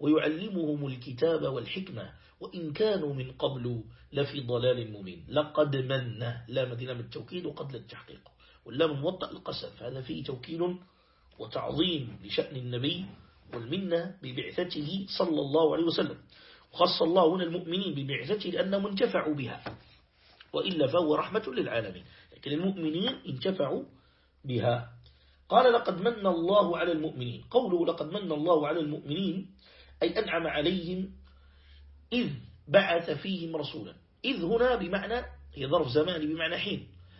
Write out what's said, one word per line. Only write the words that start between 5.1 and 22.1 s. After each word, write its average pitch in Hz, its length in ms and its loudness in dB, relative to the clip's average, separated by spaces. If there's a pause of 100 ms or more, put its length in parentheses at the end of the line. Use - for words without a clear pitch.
لقد 147 480 2
من، 127 420 -2 (300)
لا 127 200 0
مدينة 123 240 -6
من 120 80 -8
التوكيد 165 460 -10
وقد 139 300 -8
للتحقيق، - 440 -18 (440)
واللام 151 360 0
موطأ 180 300 -4
القسم، - 400 -10 (100)
هذا 127 200 -8
فيه 156 240 -8
توكيد 165 520 -4 (600)
وتعظيم 131 840 -4
لشأن 139 320 -2
النبي 127 480 -4 (500)
والمنة 170 680 -2
ببعثته 165 840 -4 (120)
صلى 165 220 2
الله 147 340 4
عليه 165 100 2
وسلم. 165 340 0 (540)
وخص 180 300 4
الله 170 320 6
هنا 185 100 0
المؤمنين 175 500 -2
ببعثته 139 560 -4
لأنهم 196 360 0
انتفعوا 190 480 0
بها، 123 300 -6 (880)
وإلا 160 340 2
فهو 156 280 4
رحمة 196 320 0
للعالمين، 113 580 -4 (320)